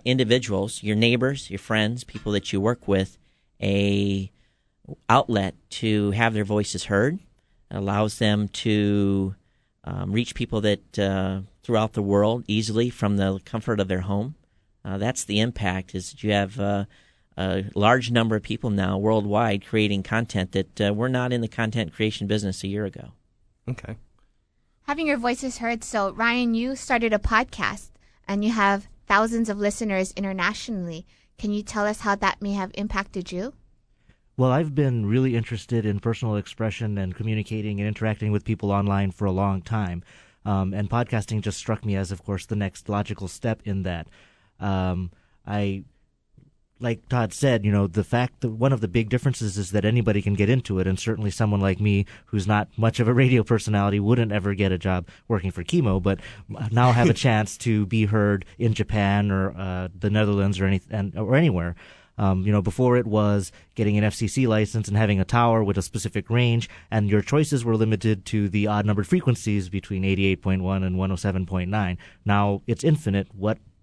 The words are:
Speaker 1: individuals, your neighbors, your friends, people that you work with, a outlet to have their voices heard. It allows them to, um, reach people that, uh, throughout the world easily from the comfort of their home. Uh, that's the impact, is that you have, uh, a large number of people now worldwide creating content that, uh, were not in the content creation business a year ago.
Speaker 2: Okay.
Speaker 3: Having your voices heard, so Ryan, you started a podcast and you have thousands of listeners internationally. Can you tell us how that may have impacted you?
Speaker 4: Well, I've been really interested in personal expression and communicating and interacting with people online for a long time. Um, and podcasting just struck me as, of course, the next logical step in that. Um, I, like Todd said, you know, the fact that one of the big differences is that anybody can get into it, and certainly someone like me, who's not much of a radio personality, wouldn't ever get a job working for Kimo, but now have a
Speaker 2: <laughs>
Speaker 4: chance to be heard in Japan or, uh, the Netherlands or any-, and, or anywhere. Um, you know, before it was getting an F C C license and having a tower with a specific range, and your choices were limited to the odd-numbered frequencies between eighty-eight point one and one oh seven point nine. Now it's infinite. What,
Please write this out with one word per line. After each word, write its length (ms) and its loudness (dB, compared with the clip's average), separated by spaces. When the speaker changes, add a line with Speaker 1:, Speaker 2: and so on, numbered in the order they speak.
Speaker 1:
individuals, 800 0
your 120 0
neighbors, 540 2
your 100 -8
friends, 460 -2
people 260 -6
that 220 -2
you 80 0
work 260 -2
with, 300 0
a 720 0
outlet 460 2
to 420 0
have 220 2
their 120 -2
voices 400 -4
heard. 300 2
It 40 -10
allows 440 -2
them 280 2
to, 720 2
um, 280 -6
reach 240 -2
people 260 -4
that, 380 -2
uh, 420 0
throughout 300 0
the 80 -2
world 460 2
easily 420 0
from 280 0
the 280 0
comfort 340 -4
of 80 0
their 140 -2
home. 340 -4
Uh, 120 -6
that's 280 -4
the 140 0
impact, 540 -2
is 180 -8
that 120 -20
you 80 0
have, 280 0
uh, 260 -2
a 280 -2
large 360 4
number 240 2
of 80 -2
people 260 -6
now 280 0
worldwide 680 0
creating 380 0
content 480 -2
that, 300 -4
uh, 120 2
were 160 -2
not 240 -2
in 80 0
the 60 -4
content 460 -4
creation 340 -2
business 360 -2
a 40 -6
year 180 -4
ago. 260 -12
Speaker 2:
Okay. 280 -10
Speaker 3:
Having 200 -2
your 100 2
voices 420 -4
heard, 240 -4
so 280 -2
Ryan, 420 0
you 220 -2
started 380 0
a 60 4
podcast 720 -2
and 160 -2
you 80 2
have 360 2
thousands 440 2
of 100 -2
listeners 580 -2
internationally. 880 -4
Can 140 -4
you 120 -4
tell 220 -2
us 160 -2
how 140 0
that 260 0
may 120 -4
have 200 -4
impacted 580 -6
you? 220 -8
Speaker 4:
Well, 140 4
I've 220 0
been 320 2
really 300 2
interested 500 -2
in 140 0
personal 360 -2
expression 640 -4
and 180 -4
communicating 640 -4
and 80 -2
interacting 440 -2
with 140 0
people 260 -2
online 400 2
for 140 -4
a 60 2
long 300 0
time. 420 -4
Um, 280 0
and 160 -2
podcasting 520 -2
just 160 -4
struck 260 -4
me 120 0
as, 160 -2
of 120 -10
course, 220 -4
the 100 -6
next 320 -6
logical 400 -4
step 380 -6
in 180 -4
that. 240 -6
Um, 520 -2
I, 380 -4
like 300 -4
Todd 240 0
said, 320 2
you 80 2
know, 140 4
the 180 -2
fact 340 -2
that 120 -2
one 200 2
of 80 2
the 80 -2
big 220 0
differences 480 -2
is 140 -4
that 120 2
anybody 380 2
can 140 0
get 140 2
into 300 2
it, 80 2
and 100 0
certainly 340 -2
someone 280 2
like 220 2
me, 240 4
who's 200 -2
not 300 2
much 240 2
of 80 2
a 40 6
radio 300 6
personality, 560 2
wouldn't 320 2
ever 220 0
get 180 2
a 60 0
job 320 -2
working 240 -2
for 120 -6
Kimo, 360 2
but 220 0
now 220 6
have 160 6
a 40 6
Speaker 2:
<laughs> 140 -2
Speaker 4:
chance 300 2
to 280 0
be 200 2
heard 400 2
in 160 2
Japan 560 0
or, 280 0
uh, 360 -6
the 160 -4
Netherlands 520 2
or 60 2
any-, 220 2
and, 280 -4
or 180 0
anywhere. 400 2
Um, 280 2
you 60 2
know, 100 4
before 360 4
it 100 0
was 440 2
getting 220 2
an 60 2
F 100 2
C 140 -2
C 180 0
license 440 0
and 80 2
having 240 4
a 40 0
tower 380 4
with 140 0
a 40 0
specific 480 -6
range, 400 2
and 180 2
your 120 4
choices 420 0
were 140 2
limited 480 2
to 240 0
the 180 0
odd-numbered 400 0
frequencies 640 0
between 340 -4
eighty-eight 380 2
point 200 0
one 220 -2
and 140 -2
one 160 -2
oh 20 -4
seven 300 -2
point 240 -4
nine. 280 -2
Now 420 2
it's 160 -2
infinite. 500 0
What, 260 -2